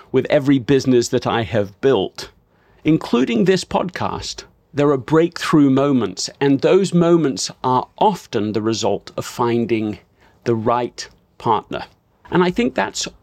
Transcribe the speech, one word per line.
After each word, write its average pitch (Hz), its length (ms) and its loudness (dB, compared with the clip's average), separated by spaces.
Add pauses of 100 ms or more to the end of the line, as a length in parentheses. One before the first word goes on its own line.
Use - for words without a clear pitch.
(120)
with 127 180 0
every 139 300 2
business 123 480 2
that 123 180 -2
I 113 180 0
have 104 360 -4
built, 123 500 0 (540)
including 226 640 0
this 185 180 2
podcast, - 800 -6 (300)
there 143 160 2
are 143 80 2
breakthrough 156 720 2
moments, 131 600 0 (120)
and 139 180 2
those 180 340 2
moments 170 560 2 (140)
are 127 240 0 (100)
often 120 540 -2
the 104 100 -2
result 107 540 -2
of 117 100 -6
finding 117 720 -2 (460)
the 120 120 0
right 120 520 -4 (300)
partner. - 480 -2 (460)
And 175 120 2
I 180 80 0
think 240 240 -2
that's - 320 -6 (160)